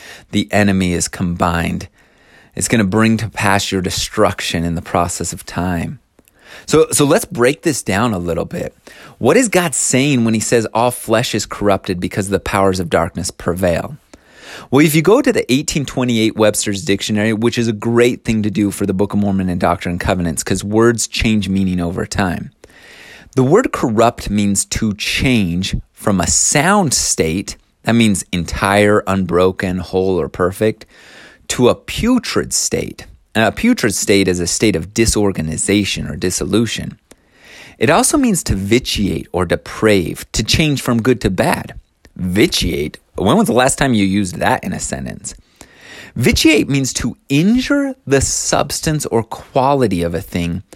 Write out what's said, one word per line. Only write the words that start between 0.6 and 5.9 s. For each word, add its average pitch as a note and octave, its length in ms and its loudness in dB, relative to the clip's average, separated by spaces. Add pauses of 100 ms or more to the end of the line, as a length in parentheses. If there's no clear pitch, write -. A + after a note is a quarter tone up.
is E2+ 140 -2
combined. F2 800 -2 (680)
It's - 120 -4
gonna A2+ 160 2
bring A2 340 2
to G#2+ 120 -4
pass - 420 -2
your F#2+ 100 -2
destruction F#2 840 -2
in E2 100 -2
the E2 60 -6
process F2 500 -4
of - 140 -12
time." F2 540 -6 (680)